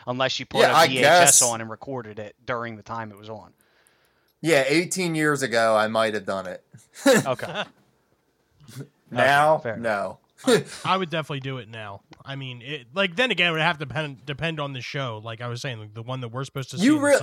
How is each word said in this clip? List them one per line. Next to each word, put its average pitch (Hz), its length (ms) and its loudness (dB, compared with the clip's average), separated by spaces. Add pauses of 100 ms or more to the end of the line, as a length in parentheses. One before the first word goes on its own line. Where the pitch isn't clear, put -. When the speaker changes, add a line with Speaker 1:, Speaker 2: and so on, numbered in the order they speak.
Speaker 1:
unless 127 320 -2
you - 60 -10
put - 160 2
Speaker 2:
Yeah, 127 100 6
Speaker 1:
a - 20 2
Speaker 2:
I 160 140 6
Speaker 1:
V 131 100 0
H 123 60 4
S 170 160 8
Speaker 2:
guess. - 220 8
Speaker 1:
on 117 180 0
and 110 100 -10
recorded 110 480 -10
it - 160 -12 (100)
during 117 320 -6
the 104 60 -20
time 113 300 -10
it 98 40 -20
was 107 140 -18
on. 95 220 -16 (880)
Speaker 2:
Yeah, 151 260 4
eighteen 170 480 0
years 151 300 0
ago, 113 320 2
I 107 100 4
might 110 280 0
have 98 120 -6
done 95 220 -4
it. - 160 -14 (400)
<laughs> 214 220 4
Speaker 1:
Okay. 156 360 -6 (1500)
Speaker 2:
Now, 143 460 4
Speaker 1:
Okay, - 80 -8
fair. 113 120 -6
Speaker 2:
no. 104 420 -4 (120)
<laughs> - 140 -20
Speaker 3:
I, 208 200 4 (200)
I 185 120 2
would 185 140 -4
definitely 151 300 -6
do 131 180 -8
it 107 100 -16
now. 107 320 -14 (240)
I 139 100 -12
mean, 127 280 -12
it, 131 320 -12
like, 190 200 -2
then 247 160 0
again, 175 180 2
it 165 40 0
would 160 80 -2
have 160 180 2
to 151 60 -6
depend, 139 420 -8
depend 151 320 -6
on 143 140 -6
the 127 80 -8
show. 120 420 -8
Like 113 180 -12
I 120 60 -8
was 120 160 -8
saying, 123 160 -8
like, 107 160 -16
the 113 80 -12
one 127 200 -8
that 120 60 -8
we're 127 160 -8
supposed 135 280 -10
to 131 60 -10
see 185 60 0
Speaker 2:
You 302 120 6
Speaker 3:
in 285 60 0
the 285 40 2
Speaker 2:
real, 285 160 6